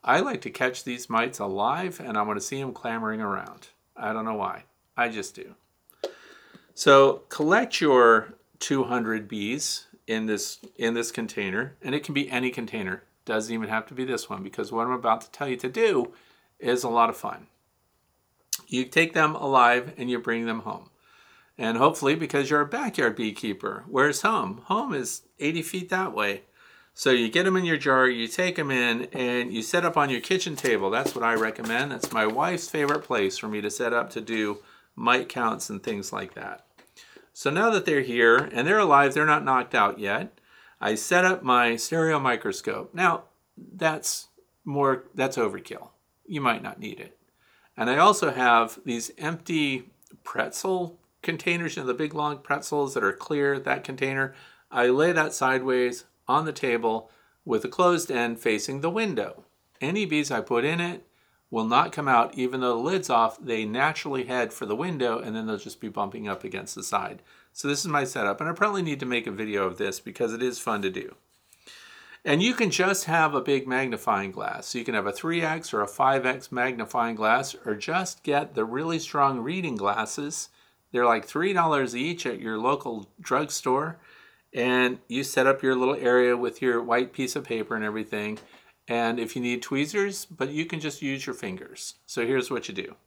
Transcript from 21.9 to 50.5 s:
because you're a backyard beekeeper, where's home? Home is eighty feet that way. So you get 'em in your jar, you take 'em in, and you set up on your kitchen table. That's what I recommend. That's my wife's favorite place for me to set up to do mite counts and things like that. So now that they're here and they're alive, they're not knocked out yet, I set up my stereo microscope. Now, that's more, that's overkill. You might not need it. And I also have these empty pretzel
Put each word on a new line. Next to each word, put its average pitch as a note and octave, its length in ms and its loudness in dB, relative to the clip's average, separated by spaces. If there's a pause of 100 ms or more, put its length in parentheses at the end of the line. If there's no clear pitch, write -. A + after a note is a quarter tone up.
because C#3+ 340 0
you're D3 140 4
a C#3+ 40 0
backyard D#3+ 500 0
beekeeper, G#2 680 -6
where's C3+ 360 2
home? C#3 420 0
Home A3+ 300 -2
is B2+ 300 -6 (140)
eighty D#3+ 220 -2
feet F3+ 300 -6
that F#3 240 -2
way. G2+ 300 -2 (480)
So - 180 2
you A#2+ 180 6
get F3 180 2
'em F#3 100 2
in F3+ 80 2
your E3 120 2
jar, C3 320 4
you A#2 180 0
take F3 320 -2
'em C#3+ 120 -2
in, B2 420 2
and B2 400 -2
you A2 100 -4
set F3 220 0
up E3 120 2
on C#3+ 140 4
your A#2+ 100 -2
kitchen F3+ 360 -2
table. G2+ 340 2
That's B2 240 0
what A#2 100 -4
I A#2 100 4
recommend. A2+ 580 -2
That's - 200 -8
my A2 140 2
wife's E3 420 -2
favorite D3+ 360 0
place G2+ 340 0
for A2+ 80 -8
me G#2+ 140 -4
to G#2 100 -2
set A#2 220 -2
up A#2 180 0
to A#2 100 -8
do G#2+ 380 -2 (380)
mite A#2+ 320 2
counts A2+ 420 -4
and G2+ 120 -10
things G2+ 300 -6
like F#2+ 220 -8
that. - 320 -14 (680)
So - 160 -4
now G3 220 4
that G3+ 160 2
they're D3 140 4
here A#2+ 360 6 (160)
and B2 140 0
they're G3+ 120 4
alive, C#3+ 360 6
they're D3+ 100 2
not D3+ 200 4
knocked C3 300 2
out G#2 240 4
yet, G#2 380 -4 (440)
I G#2+ 140 0
set F3 300 4
up - 180 2
my A#2+ 340 4
stereo D#3+ 420 2
microscope. - 720 -2
Now, F3 320 0 (320)
that's - 720 -4 (360)
more, C3+ 400 2 (100)
that's C3 220 0
overkill. - 540 -4 (360)
You D3+ 140 -6
might A#2 220 0
not G2 180 -12
need G#2 200 -12
it. - 160 -16 (600)
And A#2 120 -2
I C3+ 100 2
also E3+ 320 6
have A#2+ 540 4
these A#2 320 -6
empty D3+ 760 -4 (340)
pretzel - 760 -4 (240)